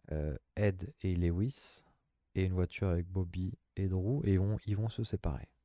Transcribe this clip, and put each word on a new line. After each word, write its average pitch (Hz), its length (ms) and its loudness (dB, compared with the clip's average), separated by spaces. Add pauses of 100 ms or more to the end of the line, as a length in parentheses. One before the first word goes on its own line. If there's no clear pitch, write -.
(120)
euh, 76 240 -2 (200)
Ed 98 460 0
et 92 140 0
Lewis 87 680 0 (500)
et 95 100 2
une 92 100 0
voiture 90 340 0
avec 87 200 2
Bobby 92 500 -2 (180)
et 95 120 0
Drew 98 360 0
et 101 100 6
ils 92 60 6
vont, 101 260 0
ils 104 100 0
vont 110 120 0
se 113 160 -4
séparer. - 440 -4 (160)